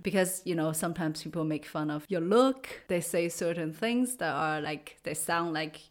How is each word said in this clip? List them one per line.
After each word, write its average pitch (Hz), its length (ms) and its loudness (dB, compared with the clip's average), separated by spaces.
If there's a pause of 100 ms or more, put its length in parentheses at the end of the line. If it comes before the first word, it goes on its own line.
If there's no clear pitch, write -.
Because, 185 400 2
you 180 100 -2
know, 160 180 2
sometimes 165 520 -2
people 165 200 -4
make 156 220 0
fun 151 240 -2
of 151 180 -4
your 185 120 0
look. 247 680 4
They 180 140 0
say 170 280 2
certain 170 440 -2
things 240 440 0
that 160 160 0
are, 156 280 0
like, 147 420 -6
they 160 120 -4
sound 170 400 0
like 156 260 -4 (100)